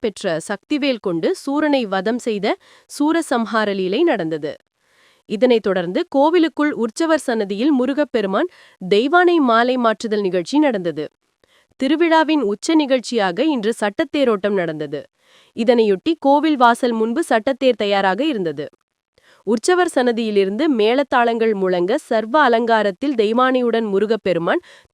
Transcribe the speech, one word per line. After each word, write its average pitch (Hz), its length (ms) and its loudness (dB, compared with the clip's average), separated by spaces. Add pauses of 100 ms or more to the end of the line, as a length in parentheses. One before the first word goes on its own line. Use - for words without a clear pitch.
பெற்ற 185 380 -4
சக்திவேல் 254 640 -4
கொண்டு 185 340 -2
சூரனை 285 480 -2
வதம் 196 360 -4
செய்த 220 380 -4 (300)
சூரசம்ஹார 233 880 -2
லீலை 196 280 -2
நடந்தது. 160 540 -2 (680)
இதனைத் 226 360 2
தொடர்ந்து 190 460 -2
கோவிலுக்குள் 302 680 0
உற்சவர் 302 520 -2
சன்னதியில் 220 440 -2
முருகப்பெருமான் 254 760 -2 (460)
தெய்வானை 339 440 4
மாலை 247 380 2
மாற்றுதல் 220 440 -2
நிகழ்ச்சி 185 380 -2
நடந்தது. 175 500 -2 (680)
திருவிழாவின் 311 680 2
உச்ச 311 320 -2
நிகழ்ச்சியாக 240 680 0
இன்று 233 360 0
சட்டத்தேரோட்டம் 220 760 0
நடந்தது. 151 500 -4 (540)
இதனையொட்டி 226 600 2
கோவில் 285 380 2
வாசல் 240 360 2
முன்பு 226 360 -2
சட்டத்தேர் 247 480 0
தயாராக 202 480 0
இருந்தது. 170 440 -4 (800)
உற்சவர் 349 460 2
சன்னதியிலிருந்து 220 680 0 (120)
மேளதாளங்கள் 233 800 2
முழங்க 185 440 0
சர்வ 226 420 0
அலங்காரத்தில் 233 720 2
தெய்வானையுடன் 226 760 0
முருகப்பெருமான் 202 720 -2 (340)